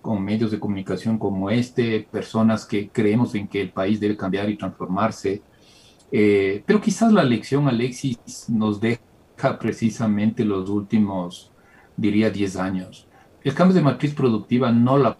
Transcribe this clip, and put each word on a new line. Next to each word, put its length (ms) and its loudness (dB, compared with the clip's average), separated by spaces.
con 220 -4
medios 280 -2
de 80 -4
comunicación 580 -4
como 320 -2
este, 640 -2
personas 540 0
que 240 -4
creemos 460 2
en 120 -4
que 140 -4
el 80 -4
país 300 -2
debe 180 0
cambiar 320 -2
y 80 -4
transformarse. 840 -4
Eh, 540 2
pero 160 4
quizás 320 2
la 100 6
lección, 440 0
Alexis, 800 -4
nos 340 0
deja 180 0
precisamente 840 0
los 260 -2
últimos, 800 -2
diría, 340 2
diez 260 -4
años. 520 -6
El 100 -2
cambio 220 4
de 60 6
matriz 320 0
productiva 580 0
no 260 4
la 220 2